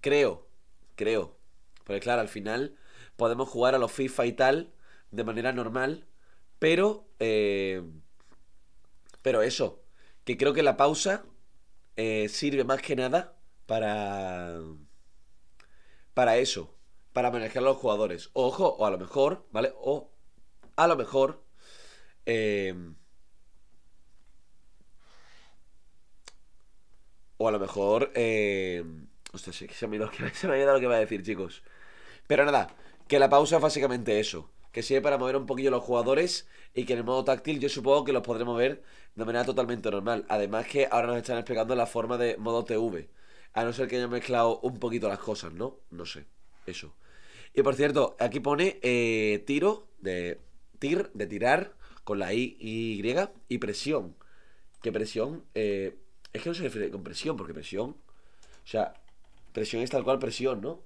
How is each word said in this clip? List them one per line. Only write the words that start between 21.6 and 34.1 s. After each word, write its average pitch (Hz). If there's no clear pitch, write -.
eh... 104
o 110
a -
lo 107
mejor, 101
eh, 101
hostia, 92
sí, -
se -
me 107
ha 107
ido, 107
<laughs> 123
se -
me 147
ha -
ido 139
lo 135
que 127
iba 120
a -
decir, 107
chicos. 95
Pero 143
nada, 135
que 143
la 135
pausa 147
es 156
básicamente 123